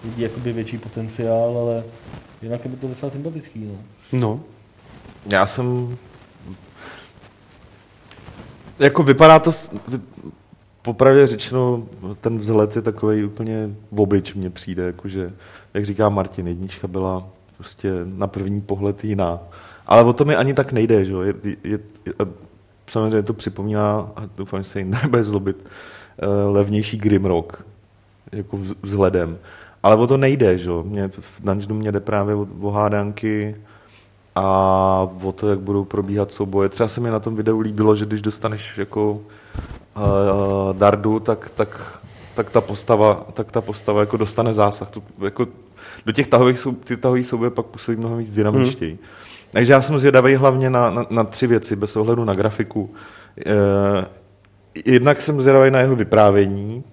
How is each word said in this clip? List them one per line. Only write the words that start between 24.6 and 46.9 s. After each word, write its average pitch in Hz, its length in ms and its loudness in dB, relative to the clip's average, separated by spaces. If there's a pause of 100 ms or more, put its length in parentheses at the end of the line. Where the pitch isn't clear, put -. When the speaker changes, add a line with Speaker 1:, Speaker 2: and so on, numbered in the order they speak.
Speaker 3:
že 95 60 -12
se - 100 -10
Jindra 98 220 -4
<laughs> - 20 -4
nebude 120 220 0
zlobit, 95 400 -4 (540)
eh, - 80 -6 (240)
levnější 104 480 0
Grimrock, 98 640 0 (680)
jako 101 240 -10
vz-, 95 260 -8
vzhledem. 92 560 0 (440)
Ale 107 140 8
o 117 100 8
to 135 100 2
nejde, 135 420 4
že 90 120 -6
jo. 85 160 -2
Mně, 101 220 -6
v - 360 -18
Dungeonu 101 300 -2
mě 107 180 -4
jde 101 80 -2
právě 104 340 -2
o, 104 120 -4 (140)
o 101 100 -4
hádanky 104 840 -2 (800)
a 95 760 2 (160)
o 95 80 -4
to, 104 160 -4
jak 98 100 0
budou 98 260 -4
probíhat 101 480 -4
souboje. 98 360 -2
Třeba 113 200 -2
se 120 120 -8
mi 117 100 -4
na 110 100 -2
tom 113 160 -6
videu 110 240 0
líbilo, 107 360 2
že 104 100 -4
když 104 160 -6
dostaneš 107 560 -8
jako, 104 420 -4 (760)
eh, 104 40 -10 (800)
dardu, 104 420 2
tak, 107 300 -4
tak, - 500 -8 (340)
tak 110 160 -4
ta 117 100 4
postava, 104 720 2
tak 107 200 -10
ta 117 80 -2
postava 104 400 -2
jako 104 160 -2
dostane 110 380 -2
zásah. 104 360 0
To, 107 120 -16 (220)
jako, 104 220 -4 (600)
do 110 60 -4
těch 131 140 0
tahových 123 320 4
sou-, 127 160 -6 (100)
ty 123 120 -6